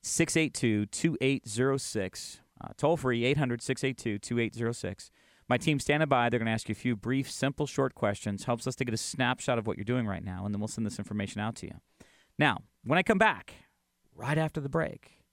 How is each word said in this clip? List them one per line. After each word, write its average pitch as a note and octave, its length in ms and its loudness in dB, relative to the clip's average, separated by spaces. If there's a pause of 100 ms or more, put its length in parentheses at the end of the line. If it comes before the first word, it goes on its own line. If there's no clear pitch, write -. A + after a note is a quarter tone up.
six - 340 0
eight D#3+ 160 2
two, G#2 340 2
two - 340 0
eight C3 280 0
zero B2+ 280 2
six. - 640 -6 (200)
Uh, G1+ 160 -12
toll D#3 200 2
free, B2 280 0
eight C#3+ 140 4
hundred, B2 240 0
six - 220 -4
eight C3 120 0
two, G#2 220 -4
two A#2+ 220 -2
eight A2+ 140 0
zero A#2 180 -2
six. - 380 -10 (380)
My B2 80 4
team's C#3 280 2
standing D3+ 240 4
by. B2 200 6
They're A#2+ 120 2
gonna A2+ 100 0
ask A2 180 -2
you A2 40 -2
a G2+ 40 -2
few B2+ 180 -2
brief, B2+ 360 -2
simple, C#3+ 360 -2
short C3+ 280 0
questions. G2+ 500 -2
Helps A#2+ 220 -2
us C3 100 -4
to C#3 80 -2
get A#2+ 80 -4
a A2 60 -2
snapshot B2 600 0
of G#2+ 80 -4
what A2 120 -2
you're G#2 60 -6
doing A#2+ 220 0
right F2+ 180 -4
now, F#2 200 -6
and G#2 80 -2
then G2+ 80 -2
we'll G#2+ 80 -4
send A2 180 -4
this G2+ 120 -6
information G2+ 420 -4
out A2 160 -4
to - 100 -12
you. - 100 -12 (600)
Now, D3 260 2 (200)
when C#3+ 140 2
I F#3 40 2
come G3+ 160 4
back, F#3+ 360 2 (600)
right C3+ 220 -2
after D#3+ 240 0
the C#3 80 -6
break - 540 -4 (100)